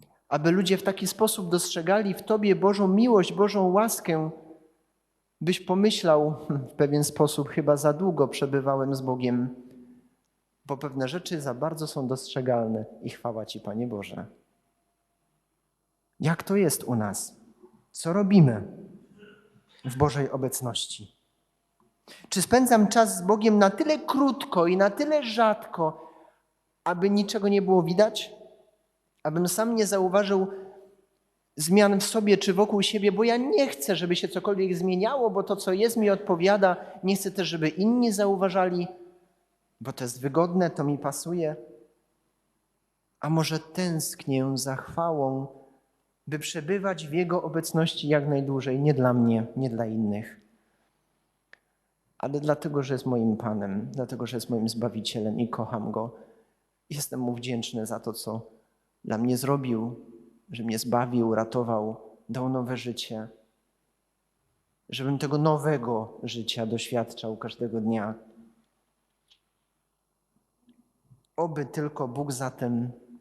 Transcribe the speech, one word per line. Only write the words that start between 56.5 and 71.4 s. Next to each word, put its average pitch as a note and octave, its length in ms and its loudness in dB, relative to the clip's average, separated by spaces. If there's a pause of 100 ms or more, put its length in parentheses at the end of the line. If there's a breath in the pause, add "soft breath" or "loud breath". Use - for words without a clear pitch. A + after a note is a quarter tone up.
Jestem C#3 300 -8
Mu B2 140 -4
wdzięczny A#2 520 -6
za A2+ 140 -8
to, A2 120 -8
co A2+ 380 -10 (540)
dla G#2+ 140 -4
mnie B2 180 0
zrobił, A#2+ 720 -4 (460)
że A#2+ 100 -10
mnie A2 160 -2
zbawił, A#2+ 560 0
ratował, A2 800 -4 (120)
dał B2 200 -4
nowe B2+ 280 -4
życie, A2+ 520 -10 (1600)
żebym C3+ 300 -4
tego D3 200 -2
nowego C#3+ 840 0
życia A#2 440 -6
doświadczał A2+ 720 -4
każdego A2+ 440 -8
dnia. A2 340 -2 (3250)
Oby D3+ 300 -2